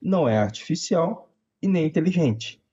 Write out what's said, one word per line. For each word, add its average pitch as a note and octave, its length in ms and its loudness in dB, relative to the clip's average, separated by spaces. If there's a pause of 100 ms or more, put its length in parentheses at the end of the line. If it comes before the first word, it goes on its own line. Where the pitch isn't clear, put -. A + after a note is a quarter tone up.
não F3 260 2
é A2 100 2
artificial - 920 -2 (300)
e G3 60 -2
nem F3 180 2
inteligente. D#3 760 0 (120)